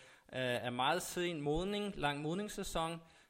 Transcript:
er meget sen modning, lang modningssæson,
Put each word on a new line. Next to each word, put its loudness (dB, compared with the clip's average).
er -2
meget 2
sen -2
modning, 0
lang 0
modningssæson, -2